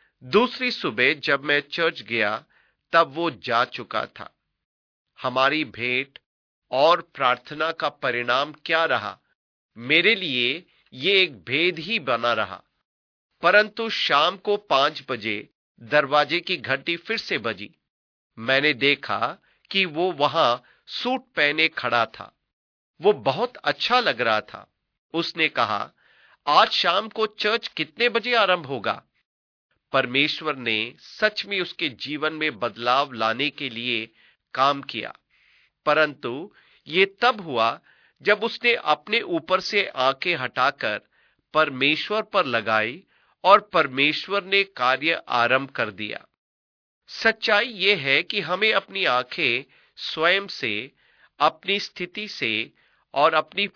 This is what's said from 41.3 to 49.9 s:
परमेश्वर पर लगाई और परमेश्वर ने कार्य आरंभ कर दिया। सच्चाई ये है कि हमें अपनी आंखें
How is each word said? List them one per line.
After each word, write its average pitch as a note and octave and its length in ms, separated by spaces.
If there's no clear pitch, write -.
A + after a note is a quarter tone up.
परमेश्वर D3+ 680
पर G3 240
लगाई A2+ 580
और G3+ 160
परमेश्वर D3+ 840
ने F#3+ 200
कार्य C3+ 640
आरंभ B2 420
कर A2 200
दिया। G#2 360
सच्चाई A3 580
ये G3+ 280
है C#3 280
कि G3+ 180
हमें F#3 320
अपनी G3 320
आंखें B2+ 680